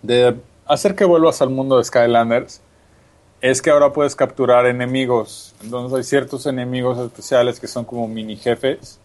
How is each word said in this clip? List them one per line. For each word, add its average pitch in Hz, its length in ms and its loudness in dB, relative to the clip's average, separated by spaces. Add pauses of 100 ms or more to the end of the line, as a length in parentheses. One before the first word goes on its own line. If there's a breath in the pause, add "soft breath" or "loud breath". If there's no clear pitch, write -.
de 120 340 2 (300)
hacer 190 300 0
que 202 100 2
vuelvas 165 380 4
al 131 80 0
mundo 135 260 0
de 120 60 4
Skylanders, 120 760 0 (800 soft breath)
es 127 200 0
que - 80 0
ahora 147 240 4
puedes 143 220 -2
capturar 123 500 2
enemigos. 123 880 -2 (100)
Entonces 123 320 -8
hay 127 80 -2
ciertos 131 440 -4
enemigos 123 500 -4
especiales 123 640 -2
que 117 80 -14
son 120 180 -10
como 120 220 -8
mini 110 300 -10
jefes - 680 -4